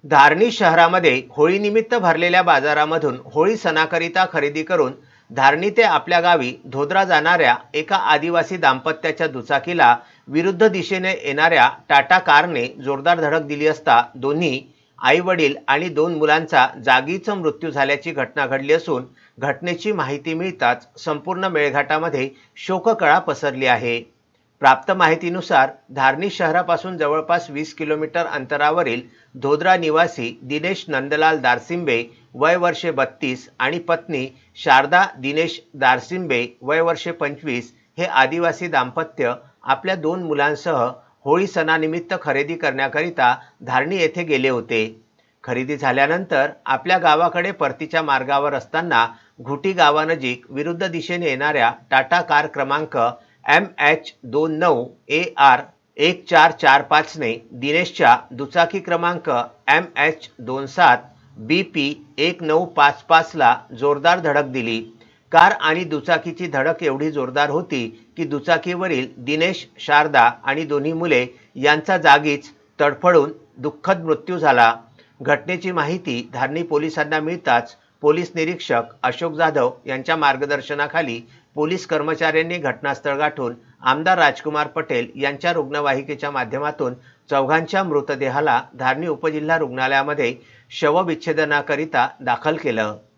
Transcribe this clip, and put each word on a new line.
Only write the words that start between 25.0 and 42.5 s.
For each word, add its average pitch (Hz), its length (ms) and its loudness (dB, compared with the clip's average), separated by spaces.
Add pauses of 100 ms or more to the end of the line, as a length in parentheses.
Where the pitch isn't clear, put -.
धारणी 139 400 0
शहरापासून 175 680 -2
जवळपास 156 540 -2
वीस 151 240 -10
किलोमीटर 156 520 -4
अंतरावरील 143 720 -2 (340)
धोदरा 147 420 2
निवासी 151 680 -2
दिनेश 151 460 -6
नंदलाल 151 500 0
दारसिंबे 127 680 -2 (300)
वय 156 220 2
वर्षे 175 340 -2
बत्तीस 131 680 -6
आणि 143 200 0
पत्नी 160 500 -4 (280)
शारदा 143 500 4 (120)
दिनेश 151 440 -4 (120)
दारसिंबे 131 720 0 (160)
वय 151 180 -2
वर्षे 170 300 -2
पंचवीस 143 640 -6 (260)
हे - 60 -4
आदिवासी 160 600 0
दाम्पत्य 135 680 -4 (280)
आपल्या 139 320 -2
दोन 175 280 -4
मुलांसह 147 640 -2 (360)
होळी 175 220 0
सणानिमित्त 160 760 -2
खरेदी 143 320 -2